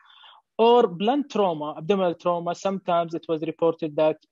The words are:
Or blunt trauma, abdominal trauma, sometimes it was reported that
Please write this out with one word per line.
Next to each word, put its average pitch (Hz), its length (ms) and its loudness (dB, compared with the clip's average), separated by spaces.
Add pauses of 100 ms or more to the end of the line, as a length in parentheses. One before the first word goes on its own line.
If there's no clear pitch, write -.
(580)
Or 233 300 6
blunt 214 440 -2
trauma, 156 460 -2
abdominal 175 380 0
trauma, 175 380 -4
sometimes 170 600 -4
it 160 160 -8
was 160 140 -2
reported 160 520 -2
that 156 220 2 (140)